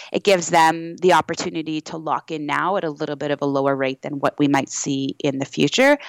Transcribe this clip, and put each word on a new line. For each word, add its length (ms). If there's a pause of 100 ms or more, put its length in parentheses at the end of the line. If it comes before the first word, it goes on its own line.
(120)
it 120
gives 260
them 480
the 160
opportunity 640
to 160
lock 340
in 140
now 320
at 80
a 60
little 260
bit 140
of 100
a 60
lower 280
rate 280
than 160
what 200
we 80
might 220
see 520
in 180
the 80
future. 500 (120)